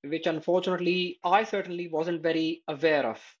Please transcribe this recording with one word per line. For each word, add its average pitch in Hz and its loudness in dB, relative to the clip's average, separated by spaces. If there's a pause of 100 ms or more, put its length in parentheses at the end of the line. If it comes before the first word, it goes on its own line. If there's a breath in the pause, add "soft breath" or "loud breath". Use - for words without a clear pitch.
which 156 -2
unfortunately, 180 0
I 190 4
certainly 180 -4
wasn't 165 -2
very 160 0
aware 151 2
of 110 -4 (200)